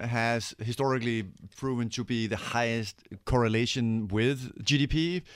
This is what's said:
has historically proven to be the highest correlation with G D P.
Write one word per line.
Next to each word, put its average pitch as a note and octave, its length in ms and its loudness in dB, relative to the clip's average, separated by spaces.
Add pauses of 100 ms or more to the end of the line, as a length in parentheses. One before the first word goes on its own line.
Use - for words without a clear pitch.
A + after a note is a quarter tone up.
has A#2 580 0
historically A#2 680 0 (280)
proven B2+ 360 -2
to A#2+ 120 -4
be A2+ 240 0
the G#2 80 -2
highest A#2 680 -2 (220)
correlation A2+ 840 2
with B2 420 0 (140)
G C#3+ 140 4
D C#3+ 60 4
P. E3 380 0 (120)